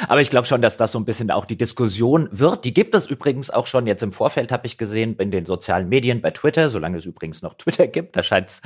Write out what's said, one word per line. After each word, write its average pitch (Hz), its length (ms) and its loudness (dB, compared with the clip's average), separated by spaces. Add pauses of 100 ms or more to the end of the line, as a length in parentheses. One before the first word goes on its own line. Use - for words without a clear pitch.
Aber 139 140 6
ich 135 100 2
glaub 123 160 4
schon, 123 160 2
dass 113 140 2
das 113 140 0
so 120 80 -4
ein 104 60 -6
bisschen 113 240 -4
auch 90 160 0
die 113 120 -8
Diskussion 120 720 0
wird. 151 340 2
Die 120 80 -4
gibt 214 220 4
es 185 100 2
übrigens 135 460 -2
auch 123 160 0
schon 123 180 2
jetzt 101 160 0
im 101 120 -4
Vorfeld, 123 380 -2
hab 123 140 -2
ich - 140 -12
gesehen, 110 380 -2
in 98 120 -2
den 92 160 -2
sozialen 90 440 -2
Medien, 123 320 2
bei 85 100 0
Twitter, 156 380 2
solange 87 280 -4
es 82 80 -10
übrigens 80 380 -12
noch 85 120 -12
Twitter - 320 2
gibt. - 280 -8
Da 90 80 2
scheint's, - 420 -2